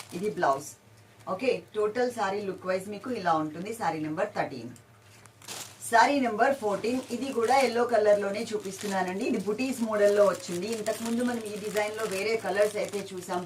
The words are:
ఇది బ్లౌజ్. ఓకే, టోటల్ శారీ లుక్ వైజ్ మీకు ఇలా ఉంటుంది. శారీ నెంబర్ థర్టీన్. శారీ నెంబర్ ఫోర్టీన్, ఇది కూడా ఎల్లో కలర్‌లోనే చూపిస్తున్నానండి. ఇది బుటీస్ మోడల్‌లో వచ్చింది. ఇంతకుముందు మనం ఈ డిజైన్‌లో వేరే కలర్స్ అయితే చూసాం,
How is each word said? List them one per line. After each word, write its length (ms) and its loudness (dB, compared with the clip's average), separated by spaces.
ఇది 120 -2
బ్లౌజ్. 280 2
ఓకే, 180 0
టోటల్ 420 0
శారీ 300 -2
లుక్ 220 -8
వైజ్ 260 -2
మీకు 140 -8
ఇలా 140 2
ఉంటుంది. 260 -8
శారీ 260 0
నెంబర్ 280 -2
థర్టీన్. 360 -6
శారీ 240 8
నెంబర్ 360 4
ఫోర్టీన్, 400 0
ఇది 220 -4
కూడా 200 4
ఎల్లో 240 2
కలర్‌లోనే 500 4
చూపిస్తున్నానండి. 760 -2
ఇది 180 0
బుటీస్ 400 -2
మోడల్‌లో 440 6
వచ్చింది. 360 -6
ఇంతకుముందు 500 -2
మనం 220 -2
ఈ 20 -8
డిజైన్‌లో 400 -2
వేరే 180 0
కలర్స్ 380 2
అయితే 180 -6
చూసాం, 360 -6